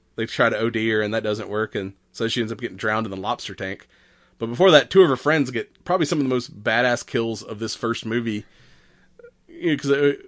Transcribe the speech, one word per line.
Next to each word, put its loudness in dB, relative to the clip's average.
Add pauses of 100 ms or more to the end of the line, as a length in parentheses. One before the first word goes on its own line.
(160)
they -4
try 2
to -2
O 0
D -2
her, 2
and -2
that -2
doesn't -4
work. -4
And -6 (200)
so -4
she -2
ends -2
up -12
getting -8
drowned -2
in -8
the -8
lobster -6
tank. -10 (500)
But -6
before 4
that, 8
two 8
of 8
her 2
friends 0
get -8
probably 0
some -2
of 0
the 0
most -4
badass 0
kills -2
of -12
this -6
first -4
movie. -4 (1040)
You -2
know, 0
'cause, -2
uh, 4 (160)